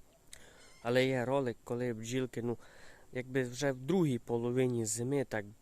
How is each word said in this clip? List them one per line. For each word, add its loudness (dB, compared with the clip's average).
Але 4
є 2
ролик, 0
коли -2
бджілки, -4
ну, -2
якби -2
вже -2
в -4
другій 2
половині 2
зими, 0
так -4